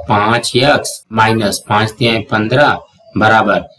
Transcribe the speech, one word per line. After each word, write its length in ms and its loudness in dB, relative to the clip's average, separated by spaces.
पाँच 560 -2
एक्स 440 0
माइनस 560 0
पाँच 220 0
तीन 300 -2
पन्द्रह 460 0
बराबर, 520 2